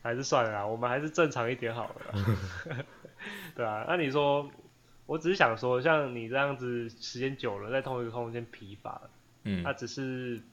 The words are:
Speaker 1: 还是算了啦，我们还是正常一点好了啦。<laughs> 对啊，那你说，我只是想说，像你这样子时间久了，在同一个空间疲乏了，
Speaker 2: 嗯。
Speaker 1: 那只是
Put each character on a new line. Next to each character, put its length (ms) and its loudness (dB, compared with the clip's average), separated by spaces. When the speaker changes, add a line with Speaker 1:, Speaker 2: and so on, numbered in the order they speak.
Speaker 1:
还 100 0
是 100 -2
算 200 4
了 80 0
啦， 140 -2
我 120 -2
们 100 0
还 120 2
是 100 -2
正 220 4
常 180 0
一 60 0
点 180 -4
好 160 -6
了 60 -10
啦。 760 -2
<laughs> 0 -
对 100 0
啊， 220 -2
那 100 2
你 140 2
说， 360 4
我 100 0
只 120 0
是 60 4
想 220 6
说， 240 2
像 340 4
你 140 -6
这 60 -2
样 200 2
子 340 -2
时 280 -10
间 180 0
久 220 -2
了， 140 -6
在 100 2
同 220 -2
一 20 -2
个 60 -6
空 200 -4
间 200 -6
疲 300 -16
乏 100 -10
了， 180 -14
Speaker 2:
嗯。 180 0
Speaker 1:
那 100 -2
只 140 -8
是 520 -6